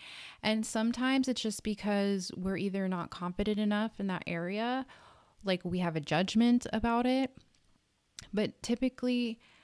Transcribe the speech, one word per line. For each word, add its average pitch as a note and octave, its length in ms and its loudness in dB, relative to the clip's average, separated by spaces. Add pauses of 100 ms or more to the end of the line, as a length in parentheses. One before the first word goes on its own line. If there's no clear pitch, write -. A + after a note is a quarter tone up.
(440)
And A3 200 2
sometimes A#3+ 640 2
it's B3 140 0
just G#3+ 220 -4
because G3+ 720 0
we're F#3 200 -2
either G3 300 0
not F3+ 220 -2
confident G3+ 480 -2
enough G#3 420 0
in G3+ 60 -4
that F#3 220 -4
area, G#3+ 580 -2 (580)
like, F#3 220 0
we F3+ 140 -2
have E3+ 160 0
a D#3+ 40 -2
judgment G#3+ 720 4
about A#3 360 0
it. C4 280 0 (960)
But G3+ 300 -2
typically, B3 800 -2 (240)